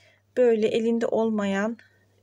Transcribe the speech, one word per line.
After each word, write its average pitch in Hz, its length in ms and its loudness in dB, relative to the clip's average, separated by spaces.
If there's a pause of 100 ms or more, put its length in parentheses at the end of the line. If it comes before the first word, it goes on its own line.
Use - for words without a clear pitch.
(360)
Böyle 226 320 2
elinde 233 380 -2
olmayan 214 720 -2 (440)